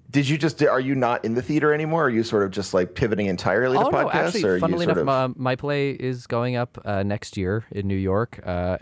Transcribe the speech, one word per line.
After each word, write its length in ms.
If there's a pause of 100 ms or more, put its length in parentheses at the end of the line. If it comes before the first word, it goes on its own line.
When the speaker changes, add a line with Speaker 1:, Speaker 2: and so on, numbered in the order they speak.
(120)
Speaker 1:
did 180
you 80
just, 240
are 180
you 140
not 320
in 80
the 80
theater 320
anymore? 300
Or 20
are 60
you 100
sort 220
of 80
just, 240
like, 180
pivoting 320
entirely 540
to 60
Speaker 2:
Oh, 40
no, 160
Speaker 1:
podcasts, 80
Speaker 2:
actually, 300
Speaker 1:
or 80
are 60
you 40
Speaker 2:
funnily 240
Speaker 1:
sort 140
Speaker 2:
enough, 320
Speaker 1:
of 60
Speaker 2:
my, 160
my 20
play 380
is 340
going 300
up, 280
uh, 160
next 360
year 340
in 160
New 80
York. 500
Uh, 360